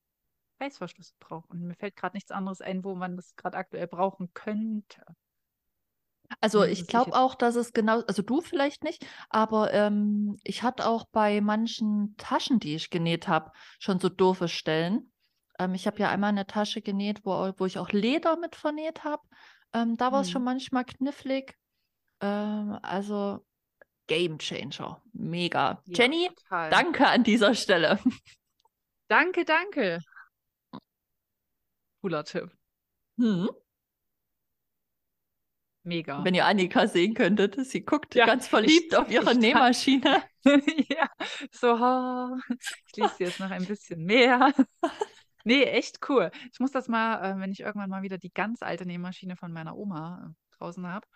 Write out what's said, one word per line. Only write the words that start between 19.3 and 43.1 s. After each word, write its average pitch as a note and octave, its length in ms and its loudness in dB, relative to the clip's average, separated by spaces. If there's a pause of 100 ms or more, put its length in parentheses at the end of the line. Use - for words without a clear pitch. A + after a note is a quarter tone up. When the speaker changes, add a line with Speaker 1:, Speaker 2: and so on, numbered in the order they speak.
Speaker 2:
Ähm, A#3 220 0
da B3+ 160 0
war's C#4 180 0
schon C4 120 -2
Speaker 1:
Mhm. B3 40 -2
Speaker 2:
manchmal B3+ 380 -2
knifflig. C4+ 760 -6 (600)
Ähm, G#3 640 -4
also G3+ 640 -4 (600)
Game E3 320 0
Changer. - 640 -10 (100)
Mega. E3 760 -2
Speaker 1:
Ja, F3 100 -12
Speaker 2:
Jenny, D#4 320 2
Speaker 1:
total. E3+ 420 -8
Speaker 2:
danke C4 380 4
an G#3+ 160 4
dieser A3 300 4
Stelle. F#3 500 2
<laughs> - 340 -4 (720)
Speaker 1:
Danke, E4 360 4
danke. D#4 560 0 (2000)
Cooler D#3+ 240 -4
Tipp. - 260 -8 (680)
Speaker 2:
Mhm. G#3+ 320 2 (2250)
Speaker 1:
Mega. E3+ 400 -6
Speaker 2:
Wenn F#3 100 2
ihr F3 120 4
Annika F3+ 400 4
sehen F#3 280 2
könntet, G#3 520 2
sie G3+ 180 -6
guckt - 300 -2
Speaker 1:
Ja, A#3+ 120 6
Speaker 2:
ganz A3+ 180 2
Speaker 1:
ich, - 60 -14
Speaker 2:
verliebt D4+ 460 4
auf - 140 2
ihre A#3 220 4
Speaker 1:
ich B3 40 6
tra- B3+ 40 4
Speaker 2:
Nähmaschine. C4 840 4 (220)
Speaker 1:
<laughs> C#4+ 440 4
Ja, D#4 200 0 (440)
so, A#3 260 2
ha, B3+ 580 0 (220)
ich - 380 -16
liebe - 180 0